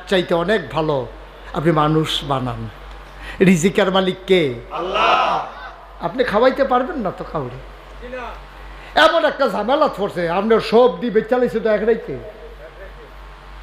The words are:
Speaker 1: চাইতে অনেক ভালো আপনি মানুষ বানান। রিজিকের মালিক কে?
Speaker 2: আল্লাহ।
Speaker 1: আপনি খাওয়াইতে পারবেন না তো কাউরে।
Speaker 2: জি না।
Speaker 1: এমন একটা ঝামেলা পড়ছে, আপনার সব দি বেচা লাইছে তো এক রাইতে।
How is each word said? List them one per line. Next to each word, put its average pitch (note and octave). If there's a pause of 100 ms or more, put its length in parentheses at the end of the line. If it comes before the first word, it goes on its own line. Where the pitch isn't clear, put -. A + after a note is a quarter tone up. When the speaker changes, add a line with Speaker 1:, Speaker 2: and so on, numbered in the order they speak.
Speaker 1:
চাইতে F#3
অনেক E3+
ভালো C#3+ (480)
আপনি D#3+
মানুষ D#3
বানান। B2+ (720)
রিজিকের F#3+
মালিক F#3 (100)
কে? E3 (160)
Speaker 2:
আল্লাহ। - (580)
Speaker 1:
আপনি G#3
খাওয়াইতে B3+
পারবেন B3+
না G3+
তো D#3+
কাউরে। C3+
Speaker 2:
জি B3+
না। - (440)
Speaker 1:
এমন D#4
একটা C#4
ঝামেলা A3+
পড়ছে, F3
আপনার G#3
সব G#3
দি A#3+
বেচা A3
লাইছে A#3+
তো A3+
এক G#3
রাইতে। G#3+ (1400)